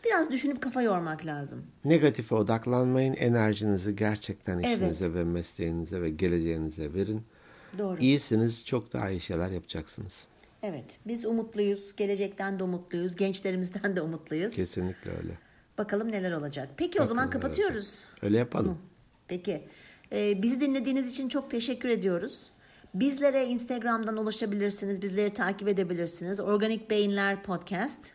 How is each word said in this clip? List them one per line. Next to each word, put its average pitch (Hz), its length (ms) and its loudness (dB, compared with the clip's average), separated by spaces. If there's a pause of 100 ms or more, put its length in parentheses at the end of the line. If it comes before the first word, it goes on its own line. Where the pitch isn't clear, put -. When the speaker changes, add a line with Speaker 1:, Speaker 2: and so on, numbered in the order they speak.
Speaker 1:
biraz 349 260 4
düşünüp 269 300 0
kafa 254 200 -2
yormak 170 440 0
lazım. 147 380 -6 (220)
Speaker 2:
Negatife 143 500 6
odaklanmayın. 123 760 4
Enerjinizi 107 840 4
gerçekten 104 640 0
Speaker 1:
Evet. 87 60 2 (100)
Speaker 2:
işinize 87 380 0
ve 87 100 2
mesleğinize 85 760 -2
ve 85 80 0
geleceğinize 82 840 0
verin. 104 280 0 (560)
Speaker 1:
Doğru. 190 240 -2
Speaker 2:
İyisiniz, 117 640 4
çok - 280 -4
daha 113 160 -2
iyi 92 120 -2
şeyler 87 300 -2
yapacaksınız. - 760 -8 (360)
Speaker 1:
Evet. 175 440 -10
Biz 233 180 -6
umutluyuz. 214 720 0
Gelecekten 196 600 -2
de 185 40 -2
umutluyuz. 180 520 -4
Gençlerimizden 185 800 0
de 180 60 2
umutluyuz. 156 540 -4
Speaker 2:
Kesinlikle 92 560 -4
öyle. 85 200 -6 (460)
Speaker 1:
Bakalım 208 340 -2
neler 185 200 -2
olacak. 147 460 -6
Peki, 349 120 -2
o 359 40 -8
Speaker 2:
Bakalım 302 140 4
Speaker 1:
zaman 233 160 0
Speaker 2:
neler 269 100 -2
Speaker 1:
kapatıyoruz. 262 520 0
Speaker 2:
olacak. - 380 -10
Öyle 104 140 4
yapalım. 123 360 2
Speaker 1:
Hı. 165 40 -6 (500)
Peki. 180 340 -4 (500)
Ee, 208 300 2
bizi 247 200 2
dinlediğiniz 269 500 0
için 269 180 -4
çok 269 220 -4
teşekkür 247 380 -2
ediyoruz. 190 600 0 (440)
Bizlere 269 520 4
Instagram'dan 226 720 0
ulaşabilirsiniz. 202 840 0
Bizleri 202 320 0
takip 196 340 -2
edebilirsiniz. 180 720 0
Organik 208 500 0
Beyinler 202 540 2
Podcast 190 560 -4 (160)